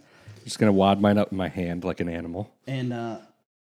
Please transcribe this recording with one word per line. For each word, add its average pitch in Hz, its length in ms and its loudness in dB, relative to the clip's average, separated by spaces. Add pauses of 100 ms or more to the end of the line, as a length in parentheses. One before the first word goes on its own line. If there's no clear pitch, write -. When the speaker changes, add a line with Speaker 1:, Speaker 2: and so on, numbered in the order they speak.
(440)
Speaker 1:
Just - 160 -12
gonna 107 140 6
wad 98 280 6
mine 104 160 6
up 101 140 0
in 98 60 -6
my 92 100 -2
hand 87 380 -6
like 85 160 -4
an 87 80 -4
animal. 85 420 -8 (160)
Speaker 2:
And, 127 240 -6
uh, 117 260 -8 (560)